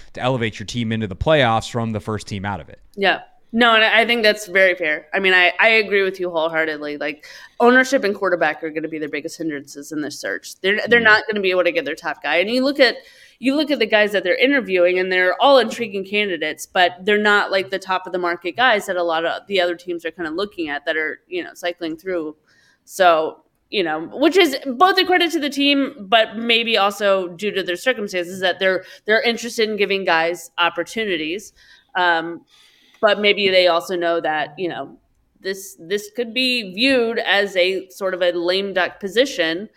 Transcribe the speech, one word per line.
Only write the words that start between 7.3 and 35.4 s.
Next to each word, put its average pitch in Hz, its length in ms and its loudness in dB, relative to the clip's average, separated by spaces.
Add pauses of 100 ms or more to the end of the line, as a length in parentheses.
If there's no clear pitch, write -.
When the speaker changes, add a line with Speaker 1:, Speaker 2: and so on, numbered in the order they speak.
Speaker 2:
ownership 254 420 4
and 202 100 -2
quarterback 170 480 -2
are 160 80 -8
gonna 156 200 -6
be 160 100 -8
their 151 80 -6
biggest 151 300 -10
hindrances 143 560 -10
in 151 80 -6
this 143 180 -10
search. - 400 -10
They're, 202 300 0
they're 240 100 6
Speaker 1:
Mm. 226 60 2
Speaker 2:
not 214 220 6
gonna 214 120 -4
be 190 120 0
able 180 120 2
to 170 80 0
get 156 140 -2
their 147 100 -6
top 156 260 -8
guy. 147 140 -2
And 190 140 0
you 254 120 0
look 277 200 0
at, 233 160 4 (420)
you 269 160 0
look 302 160 0
at 254 80 0
the 226 60 0
guys 208 260 4
that 196 140 -2
they're 175 100 0
interviewing, 185 640 2
and 185 100 -2
they're 185 320 0
all 269 180 8
intriguing 214 440 -4
candidates, 185 640 -4
but 180 400 2
they're 208 120 4
not, 208 320 2
like, 190 200 -2
the 190 100 -4
top 185 260 -4
of 180 60 -14
the 180 80 -4
market 175 380 -4
guys 226 300 2
that 185 100 -4
a 180 40 0
lot 165 240 -2
of 131 220 -6
the 190 140 0
other 175 140 0
teams 170 280 -10
are 165 80 -8
kinda 165 180 -8
looking 175 380 -6
at 143 160 -8
that 160 140 -4
are, 156 320 -6
you 175 120 -6
know, 110 120 -12
cycling 170 420 -8
through. 165 400 -8 (480)
So, 165 600 2 (260)
you 208 120 -2
know, 160 320 -4
which 285 220 2
is 320 300 4
both 359 320 2
a 370 80 4
credit 349 260 2
to 330 80 -2
the 277 100 -2
team, 277 460 0 (140)
but 220 260 4
maybe 226 420 0
also 196 520 0
due 185 220 -6
to 185 120 -4
their 175 140 -4
circumstances 190 640 -4
that 175 180 0
they're, 185 240 0 (220)
they're 214 160 2
interested 226 480 -2
in 214 80 -4
giving 196 260 0
guys 175 540 0
opportunities. 175 960 -4 (420)
Um, 170 460 0 (580)
but 208 200 4
maybe 208 300 2
they 185 180 6
also 170 280 0
know 170 260 0
that, 156 360 -4
you 185 100 -4
know, 139 300 -8 (420)
this, 190 400 -10